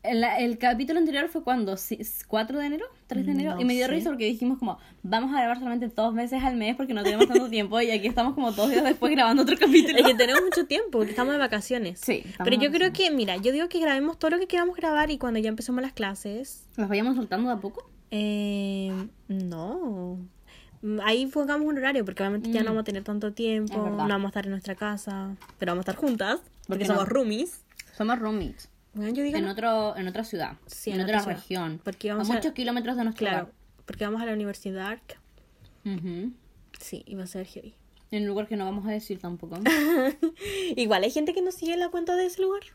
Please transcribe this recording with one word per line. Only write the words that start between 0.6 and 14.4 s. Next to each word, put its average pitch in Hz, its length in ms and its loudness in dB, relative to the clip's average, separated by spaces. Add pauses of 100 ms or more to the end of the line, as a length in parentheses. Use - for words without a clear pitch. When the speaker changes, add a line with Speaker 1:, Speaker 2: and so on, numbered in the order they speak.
Speaker 1:
anterior 285 280 2
fue 320 160 -6
cuando, 220 320 0
si-, - 240 -6 (280)
¿cuatro 220 320 -2
de 285 80 -2
enero? 320 180 -4 (220)
¿Tres - 180 -2
de 190 80 0
enero? - 220 0
Speaker 2:
No - 60 -2
Speaker 1:
Y 247 40 2
me 247 80 4
dio 247 140 2
Speaker 2:
sé. 254 40 0
Speaker 1:
risa 330 180 0
porque 247 160 -2
dijimos 240 320 0
como, 202 200 -4 (260)
vamos 226 320 0
a 277 40 4
grabar 240 180 2
solamente 240 320 -4
dos 220 260 0
veces 247 260 -2
al 262 140 2
mes 226 220 0
porque 269 160 -2
no 208 100 -2
tenemos 220 240 6
tanto 247 220 4
tiempo 214 320 0
y 233 100 2
aquí 208 160 0
estamos 247 260 2
como 247 200 0
dos 208 160 2
días 302 160 4
después 294 260 2
grabando 262 320 6
otro - 140 4
capítulo. 311 400 8
Speaker 2:
Es - 80 10
que 262 100 8
tenemos 247 280 6
mucho 349 240 2
tiempo, 311 320 0
porque 208 100 2
estamos 247 240 0
de 294 60 0
vacaciones. 220 600 -2
Speaker 1:
Sí, - 240 0
estamos 185 220 -14
Speaker 2:
Pero 214 120 6
Speaker 1:
de 240 60 4
Speaker 2:
yo 294 80 2
creo 349 180 4
Speaker 1:
vacaciones. 359 200 2
Speaker 2:
que, 294 80 0
mira, 196 200 0
yo 220 140 2
digo 311 160 0
que 349 140 -2
grabemos 302 360 0
todo 320 140 2
lo 349 80 2
que 370 80 -2